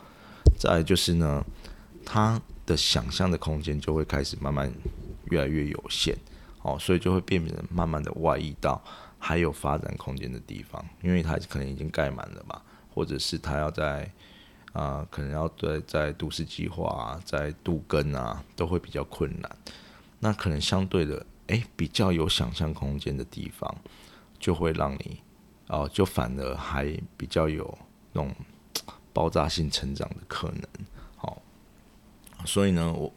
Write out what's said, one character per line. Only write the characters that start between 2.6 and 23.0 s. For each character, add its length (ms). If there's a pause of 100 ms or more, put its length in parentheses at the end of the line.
的 100
想 340
象 220
的 60
空 240
间 180
就 140
会 100
开 180
始 200
慢 120
慢 180 (600)
越 80
来 80
越 180
有 240
限， 240 (480)
哦， 160
所 160
以 60
就 140
会 80
变 260
成 100 (140)
慢 160
慢 160
的 120
外 220
溢 220
到 240 (340)
还 200
有 120
发 280
展 180
空 180
间 160
的 120
地 200
方， 240 (160)
因 120
为 100
它 140 (100)
可 100
能 80
已 80
经 160
盖 220
满 200
了 180
嘛， 120 (320)
或 120
者 120
是 200
它 200
要 140
在， 400 (600)
呃， 360
可 120
能 100
要 160 (100)
在， 300
在 240
都 180
市 140
计 240
划 220
啊， 340
在 260 (140)
都 140 (100)
更 240
啊， 320 (140)
都 100
会 100
比 140
较 140
困 340
难。 180 (600)
那 140
可 160
能 100
相 260
对 200
的， 200 (220)
诶， 160 (140)
比 100
较 240
有 160
想 260
象 200
空 260
间 160